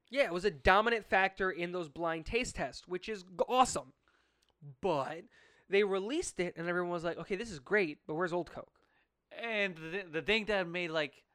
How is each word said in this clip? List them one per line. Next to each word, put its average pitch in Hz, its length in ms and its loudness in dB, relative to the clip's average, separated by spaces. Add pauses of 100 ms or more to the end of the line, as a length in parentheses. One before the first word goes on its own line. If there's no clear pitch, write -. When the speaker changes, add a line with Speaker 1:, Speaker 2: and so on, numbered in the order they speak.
(100)
Speaker 1:
Yeah, 269 140 2
it - 80 0
was 180 120 -2
a 208 60 2
dominant 202 540 4
factor 190 460 2
in 175 220 -4
those 175 160 -4
blind 160 380 -4
taste 240 300 -2
tests, 147 300 -8
which 180 220 -8
is 208 160 -8
g-, 185 240 -2
awesome. 240 440 4 (880)
But 147 440 0 (440)
they 196 160 4
released 202 560 -2
it, 175 160 -2
and 165 120 -4
everyone 175 240 0
was 175 120 -2
like, 165 140 -2
"Okay, 170 180 -6
this 226 140 -8
is 165 80 -10
great, 180 480 0
but 156 80 -6
where's 165 180 -2
old 175 200 -2
Coke?" - 280 -14 (520)
Speaker 2:
And 208 440 -2
the, 160 340 -8
the 156 120 -2
thing 208 240 2
that 196 220 2
made, 170 220 -4
like, 156 340 -2 (100)